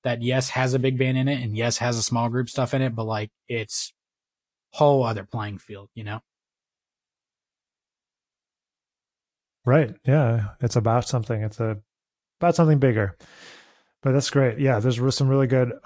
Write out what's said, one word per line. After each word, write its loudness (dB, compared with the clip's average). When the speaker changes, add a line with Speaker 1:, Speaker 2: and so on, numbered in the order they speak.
Speaker 1:
that, -2
yes, 0
has 0
a 2
big 0
band 0
in 0
it -4
and, -6
yes, -2
has -2
a -4
small -2
group -4
stuff -4
in 0
it, -4
but, -6
like, -6
it's -8
whole 4
other -4
playing -8
field, -18
you -14
know? -10
Speaker 2:
Right. 4
Yeah. 2
It's -2
about 0
something. -2
It's -6
a, -4
about 4
something 6
bigger. 2
But 2
that's 0
great. 2
Yeah, 2
there's 0
re-, 2
some 0
really 4
good, 2